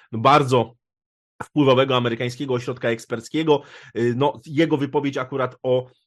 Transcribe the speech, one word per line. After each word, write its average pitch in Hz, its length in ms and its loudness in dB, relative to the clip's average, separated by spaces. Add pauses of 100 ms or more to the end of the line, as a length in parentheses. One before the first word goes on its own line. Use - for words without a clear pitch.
(120)
no 113 60 -6
bardzo 127 560 4 (680)
wpływowego 131 540 2
amerykańskiego 123 580 -4
ośrodka 123 340 -6
eksperckiego, 139 760 -2 (320)
e, 113 80 -2 (140)
no, 139 300 -2
jego 156 300 0
wypowiedź 135 400 -4
akurat 127 460 -6
o, 127 240 -2 (200)